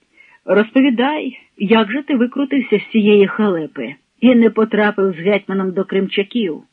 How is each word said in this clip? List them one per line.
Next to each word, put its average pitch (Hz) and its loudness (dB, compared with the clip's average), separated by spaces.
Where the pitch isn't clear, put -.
розповідай, 262 0
як 214 0
же 285 -6
ти 294 -2
викрутився 247 -2
з - -10
цієї 208 4
халепи 160 -4
і 247 4
не 226 4
потрапив 208 0
з 160 -12
гетьманом 190 -4
до 190 -4
кримчаків?» 196 -4